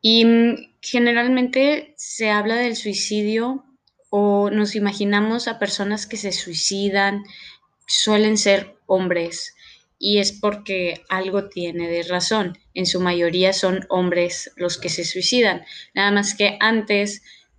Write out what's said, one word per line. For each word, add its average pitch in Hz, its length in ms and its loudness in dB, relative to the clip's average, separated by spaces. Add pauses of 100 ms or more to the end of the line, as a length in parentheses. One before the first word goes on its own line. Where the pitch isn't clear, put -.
Y, 226 240 6
mm, 233 560 4
generalmente 247 1160 2
se - 320 -6
habla 208 260 0
del 240 200 -2
suicidio 214 880 -4 (440)
o 202 400 2
nos 208 260 0
imaginamos 208 720 0
a 233 120 -6
personas 208 480 -4
que - 80 -10
se 202 160 -6
suicidan, 196 920 -2 (640)
suelen 214 500 2
ser 196 380 2 (100)
hombres, 175 680 -2 (460)
y 202 200 2
es 196 120 0
porque 196 760 -4
algo 190 400 -4
tiene 170 400 -6
de 170 140 -2
razón. 180 540 -2 (160)
En 185 120 -4
su 180 160 -2
mayoría 180 500 2
son 190 380 -2
hombres 175 680 -2
los 175 220 -4
que 175 120 -8
se 170 140 -6
suicidan. 185 600 0 (280)
Nada 202 180 2
más 202 240 0
que 202 260 0
antes, 214 600 0 (360)